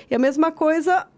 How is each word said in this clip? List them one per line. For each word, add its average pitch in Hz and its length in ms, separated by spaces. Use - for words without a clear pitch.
E 254 60
a - 20
mesma 277 340
coisa 320 540